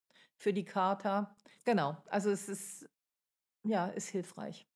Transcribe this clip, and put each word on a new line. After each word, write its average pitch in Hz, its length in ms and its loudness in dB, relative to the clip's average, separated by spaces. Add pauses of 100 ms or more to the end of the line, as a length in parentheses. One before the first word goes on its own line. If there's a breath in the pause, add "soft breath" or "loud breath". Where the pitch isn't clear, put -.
(380 soft breath)
für 208 160 2
die 185 120 0
Charta. 196 720 0 (300 loud breath)
Genau, 160 300 4 (140)
also 202 220 2
es 196 180 -2
ist, - 400 -8 (760)
ja, 208 240 2
ist 196 200 -4
hilfreich. - 580 -6 (100)